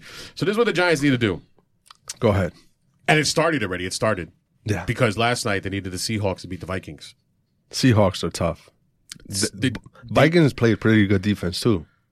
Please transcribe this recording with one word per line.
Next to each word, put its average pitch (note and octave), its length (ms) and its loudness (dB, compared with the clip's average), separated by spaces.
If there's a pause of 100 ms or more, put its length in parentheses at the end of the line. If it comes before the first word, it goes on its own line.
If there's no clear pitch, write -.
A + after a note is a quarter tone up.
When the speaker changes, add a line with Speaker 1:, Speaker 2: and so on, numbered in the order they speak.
(360)
Speaker 1:
So - 80 -6
this G3 80 0
is G#3 60 -2
what A#3 100 4
the G3 40 2
Giants E3+ 300 2
need C#3+ 80 2
to B2+ 80 2
do. G2+ 240 -2 (760)
Speaker 2:
Go A#2 100 4
ahead. F#2 220 0 (560)
Speaker 1:
And D#3 100 4
it C#3+ 80 0
started D#3 380 0
already. F2+ 220 -6
It F#2+ 60 -8
started. G2+ 380 -2 (340)
Speaker 2:
Yeah. F#2+ 200 -4
Speaker 1:
Because A2+ 340 -2
last A#2 260 -2
night G2+ 200 -4
they F#2+ 60 -8
needed F#2+ 220 -6
the F#2 60 -8
Seahawks G2+ 440 -4
to F2+ 60 -14
beat F2 120 -12
the E2+ 60 -16
Vikings. E2+ 480 -12 (580)
Speaker 2:
Seahawks G#2+ 520 2
are E2+ 60 -4
tough. - 400 -6 (580)
Speaker 1:
S-, G2+ 220 -4
Speaker 2:
The C3 200 -4
Speaker 1:
they, - 20 -4 (320)
Speaker 2:
Vikings C#3 480 4
Speaker 1:
they - 20 -8
Speaker 2:
played A#2 260 2
pretty A2 280 6
good G2 140 2
defense, F#2+ 380 -2
too. G2 260 0 (260)